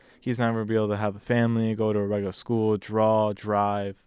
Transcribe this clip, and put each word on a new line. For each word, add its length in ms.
he's 200
never 260
be 100
able 120
to 100
have 180
a 40
family, 560
go 180
to 60
a 80
regular 240
school, 440
draw, 580
drive. 720